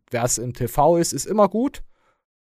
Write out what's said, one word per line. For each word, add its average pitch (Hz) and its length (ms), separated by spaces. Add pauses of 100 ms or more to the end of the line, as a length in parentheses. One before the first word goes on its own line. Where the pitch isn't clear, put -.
(120)
wer's 120 260
im 120 160
T 123 140
V 156 300
ist, 170 140
ist - 140
immer 208 220
gut 233 340 (640)